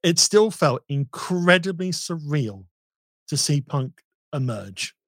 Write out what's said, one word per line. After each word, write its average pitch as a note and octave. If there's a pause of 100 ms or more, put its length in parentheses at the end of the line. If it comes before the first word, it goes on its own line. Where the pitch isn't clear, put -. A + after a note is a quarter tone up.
it E3+
still G#3+
felt C3+
incredibly F3
surreal D3 (600)
to D3+
see C#3+
Punk C3 (320)
emerge. G#2+ (140)